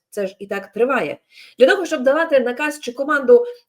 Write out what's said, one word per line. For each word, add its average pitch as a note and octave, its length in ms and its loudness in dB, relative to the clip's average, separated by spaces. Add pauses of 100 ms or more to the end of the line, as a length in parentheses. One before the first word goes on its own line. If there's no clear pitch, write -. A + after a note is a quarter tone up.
(100)
Це G3+ 160 -6
ж F#3+ 120 -12
і G3+ 80 -14
так G3 260 -10
триває. A3 460 -2 (400)
Для B3+ 80 6
того, F#4 200 2
щоб D#4 160 -6
давати D4 380 2
наказ C#4+ 400 -6
чи B3 120 -12
команду C4+ 520 2 (240)